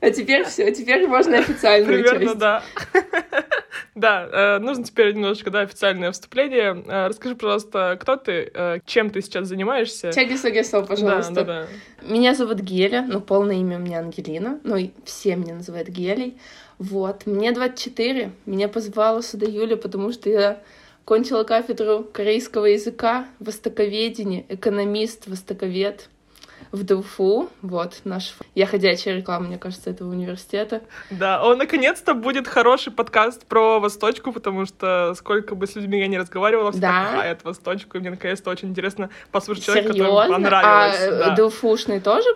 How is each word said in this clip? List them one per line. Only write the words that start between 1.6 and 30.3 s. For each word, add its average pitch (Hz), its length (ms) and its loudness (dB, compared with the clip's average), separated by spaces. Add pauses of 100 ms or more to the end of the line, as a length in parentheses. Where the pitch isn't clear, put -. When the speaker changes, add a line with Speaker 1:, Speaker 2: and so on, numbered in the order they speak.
Speaker 2:
Примерно, 247 220 4
Speaker 1:
часть. 220 120 -2
Speaker 2:
да. 214 240 2 (300)
<laughs> 370 120 4 (880)
Да, 208 380 2
э, 202 260 4
нужно 247 260 -4
теперь 208 300 4
немножечко, 208 360 -2
да, 202 100 0
официальное 190 500 -2
вступление. 226 760 -2
Э, 190 220 -2
расскажи, 240 280 -8
пожалуйста, 208 640 -2
кто 262 160 0
ты, 196 360 -4
э, 175 340 -4
чем 214 240 2
ты 196 120 -6
сейчас 185 260 -6
занимаешься? 196 640 -2
Speaker 1:
Чаги 254 240 2
Сугесо, 220 440 0
Speaker 2:
Да, 196 60 -4
Speaker 1:
пожалуйста. 196 460 0
Speaker 2:
да, 175 120 0
да. 165 220 -6 (360)
Speaker 1:
Меня 240 320 2
зовут 226 240 -2
Геля, 196 500 0
ну, 202 120 -4
полное 196 360 2
имя 185 200 -2
у 175 40 -8
меня 175 200 -6
Ангелина, 170 640 -8
ну, 220 120 -2
и 185 140 -4 (140)
все - 320 -4
меня 170 180 -6
называют 170 340 -12
Гелей. 196 500 -6 (400)
Вот, 196 480 -6
мне 214 260 -2
двадцать 247 260 -4
четыре, 240 540 -4 (140)
меня 196 220 -2
позвала 220 540 0
сюда 208 240 -6
Юля, 220 300 -2
потому 202 360 -6
что 240 160 -6
я 208 320 2 (440)
кончила 226 400 2
кафедру 220 680 0
корейского 214 540 -2
языка, 226 600 0 (120)
востоковедения, 214 1120 -4
экономист, 202 800 -4
востоковед — 190 800 -6 (640)
в 202 100 -6
дуфу. 196 680 0 (120)
Вот, 180 420 -6
наш 190 260 -8
ф-, - 100 -20 (160)
я 190 100 4
ходячая 190 520 0
реклама, 185 280 -6
мне 175 120 -10
кажется, 185 320 -12
этого 180 200 -10
университета. 185 680 -6 (300)